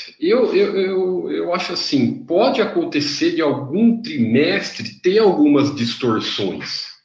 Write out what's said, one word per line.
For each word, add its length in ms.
eu, 360
eu, 220
eu, 540
eu 240
acho 180
assim: 520
pode 360
acontecer 760
de 40
algum 600
trimestre 960
ter 200
algumas 540
distorções, 1120